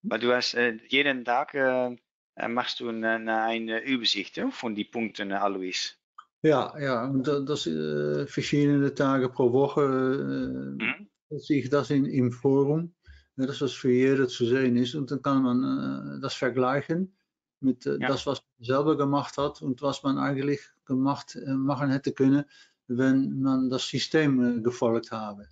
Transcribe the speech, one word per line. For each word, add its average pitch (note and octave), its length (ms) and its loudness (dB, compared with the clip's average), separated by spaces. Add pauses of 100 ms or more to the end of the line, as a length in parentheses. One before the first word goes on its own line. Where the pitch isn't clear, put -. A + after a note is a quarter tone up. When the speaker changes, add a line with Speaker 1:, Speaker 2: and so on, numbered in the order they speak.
Speaker 1:
Weil A2 180 -2
du A#2+ 140 4
hast, B2 220 0
äh, A#2 320 0
jeden C3+ 360 0
Tag, B2 300 -2
äh, B2+ 420 0 (400)
äh, - 120 -4
machst A#2+ 320 -4
du A#2+ 100 -6
eine, A2+ 220 -2
eine, A2+ 320 -2
eine A2+ 400 -2
Übersicht, A2+ 540 -2
ja, A3 120 -4
von A#2+ 240 -6
die G2+ 120 -4
Punkten, G#2+ 460 -6
äh, G2 40 -2
Alois. G2 640 -4 (460)
Speaker 2:
Ja, D3 340 2
ja, C3 280 -2
und C3 220 0
da, C#3+ 120 0
das, C#3+ 260 -4
äh, D3+ 640 -2
verschiedene C#3+ 680 2
Tage C3+ 360 0
pro B2 220 2
Woche, C#3 300 4
äh, C3+ 1000 -2
Speaker 1:
Mhm. D3 260 -6 (300)
Speaker 2:
sehe C#3 240 0
ich B2 80 -4
das C#3 180 2
in, C#3+ 160 2
im B2+ 260 0
Forum, C#3 600 2 (440)
ja, C3 100 -2
dass - 120 -6
das C3 140 -2
für C3 180 0
jeder C3 360 4
zu B2+ 180 0
sehen B2 320 4
ist. B2 160 0
Und C#3+ 160 -6
dann C3+ 140 -4
kann C#3 180 4
man, B2+ 220 2
äh, C3+ 580 -4
das C3+ 140 -6
vergleichen C#3 800 -2 (440)
mit, C3 260 0
äh, C#3 100 -2
Speaker 1:
Ja. B2+ 120 -2
Speaker 2:
das, C3 180 -2
was C3+ 160 -4
man - 200 -20
selber C#3+ 320 2
gemacht C#3 440 0
hat D3 240 -4
und C3 180 -4
was C#3 220 -4
man C#3 160 2
eigentlich C#3 400 0 (260)
gemacht, C3+ 500 -2
äh, C3+ 140 -10
machen C3+ 400 0
hätte C3+ 220 0
können, C#3 340 4 (400)
wenn C3+ 560 2
man C3 300 0
das C3 160 -2
System, C3 720 2
äh, - 20 -6
gefolgt A#2 500 0
habe. G#2 400 -10